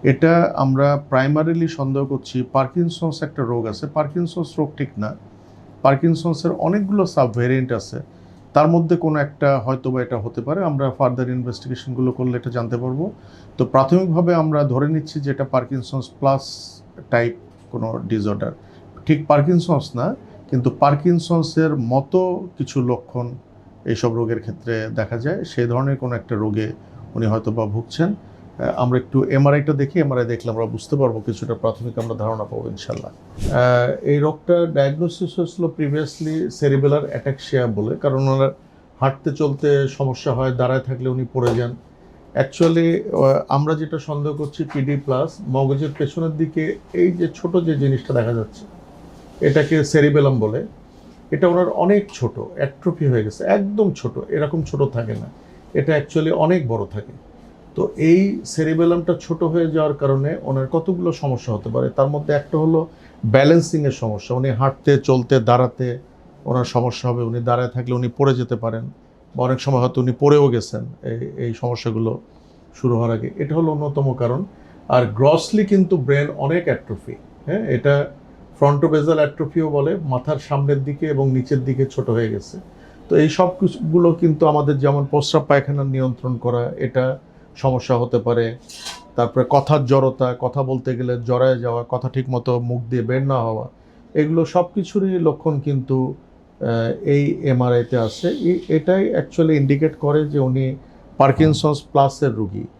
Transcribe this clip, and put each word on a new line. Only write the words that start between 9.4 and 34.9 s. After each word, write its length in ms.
হয়তো 320
বা 120
এটা 160
হতে 220
পারে। 240
আমরা 260
ফার্দার 380
ইনভেস্টিগেশনগুলো 840
করলে 240
এটা 140
জানতে 260
পারবো। 360
তো 60
প্রাথমিকভাবে 680
আমরা 300
ধরে 240
নিচ্ছি 320
যে 100
এটা 140
পার্কিনসন্স 680
প্লাস 520
টাইপ 260
কোনো 280
ডিসঅর্ডার। 440
ঠিক 200
পার্কিনসন্স 680
না, 200
কিন্তু 200
পার্কিনসন্সের 1080
মতো 720
কিছু 240
লক্ষণ 480
এইসব 300
রোগের 260
ক্ষেত্রে 540
দেখা 240
যায়। 260
সেই 220
ধরনের 300
কোনো 180
একটা 200
রোগে 380
উনি 120
হয়তো 260
বা 140
ভুগছেন। 480
আহ, 640
আমরা 220
একটু 260
এমআরআইটা 480
দেখি, 280
এমআরআই 240
দেখলে 280
আমরা 140
বুঝতে 300
পারবো, 240
কিছুটা 340
প্রাথমিক 440
আমরা 160
ধারণা 300
পাবো 240
ইনশাল্লাহ। 420
আহ, 920
এই 160
রোগটা 480
ডায়াগনোসিস 720